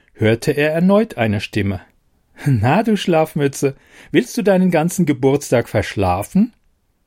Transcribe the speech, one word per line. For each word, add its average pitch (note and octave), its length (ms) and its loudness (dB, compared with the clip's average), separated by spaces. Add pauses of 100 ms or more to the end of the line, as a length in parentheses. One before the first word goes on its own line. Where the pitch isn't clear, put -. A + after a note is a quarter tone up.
(140)
hörte A2+ 380 0
er D3 200 0
erneut G3 460 2
eine G#2+ 240 -2
Stimme. G2 400 -4 (640)
„Na, C3+ 380 2
du A3 140 2
Schlafmütze, D3+ 760 -2 (360)
willst G#3+ 260 0
du A#3 40 -2
deinen F#3 300 2
ganzen E3 340 0
Geburtstag C3+ 640 0
verschlafen?“ G2+ 840 -2 (520)